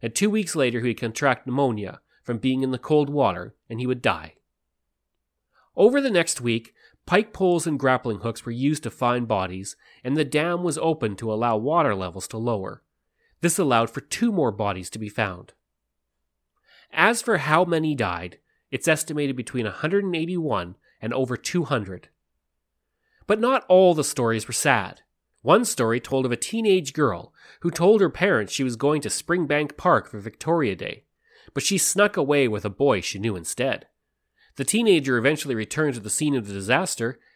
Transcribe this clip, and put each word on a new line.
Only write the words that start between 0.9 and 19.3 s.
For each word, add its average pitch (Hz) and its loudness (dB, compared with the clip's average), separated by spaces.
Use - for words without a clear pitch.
contract 123 -2
pneumonia 123 -2
from 120 -4
being 131 0
in 131 -2
the 127 -2
cold 151 0
water, 104 -2
and 113 -8
he 127 -4
would 123 -2
die. 85 -2
Over 247 6
the 269 0
next 170 0
week, 117 -2
pike 214 0
poles 175 0
and 151 0
grappling 127 0
hooks 117 -6
were 120 -8
used 139 -2
to 117 -8
find 123 -2
bodies, 95 -4
and 135 -2
the 151 0
dam 165 -2
was 165 -4
opened 151 -2
to 110 -6
allow 113 0
water 139 2
levels 92 -6
to 113 -10
lower. 110 -4
This 170 0
allowed 120 2
for 131 -10
two - -2
more 151 0
bodies 101 -4
to 113 -12
be 104 -8
found. 98 -6
As 214 2
for 214 0
how 151 2
many 160 0
died, 90 -4
it's - -4
estimated 151 0